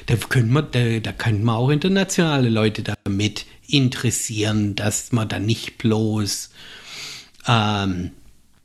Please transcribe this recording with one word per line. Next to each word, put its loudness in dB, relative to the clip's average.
da 2
können 2
wir, 4
da, 0
da -4
könnten 0
wir 2
auch 2
internationale 2
Leute 2
damit -2
interessieren, 0
dass -4
man 0
da -4
nicht -2
bloß, 0
ähm, 0